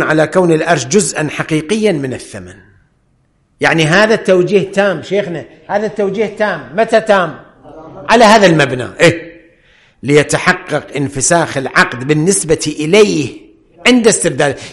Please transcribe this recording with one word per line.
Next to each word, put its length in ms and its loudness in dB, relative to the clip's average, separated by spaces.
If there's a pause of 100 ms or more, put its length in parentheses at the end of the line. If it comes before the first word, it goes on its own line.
على 240 2
كون 240 2
الأرش 340 0
جزءاً 460 -2
حقيقياً 600 -2
من 220 -4
الثمن. 420 -14 (1040)
يعني 240 2
هذا 280 2
التوجيه 580 0
تام 320 -2
شيخنا، 420 -6 (220)
هذا 180 -4
التوجيه 400 -4
تام. 500 -6
متى 260 2
تام؟ 380 0 (680)
على 140 6
هذا 240 8
المبنى، 400 2 (120)
إيه؟ 320 2 (720)
ليتحقق 800 0 (120)
انفساخ 640 -2
العقد 500 -2
بالنسبة 720 0
إليه 720 0 (360)
عند 200 4
استرداد، 480 0 (180)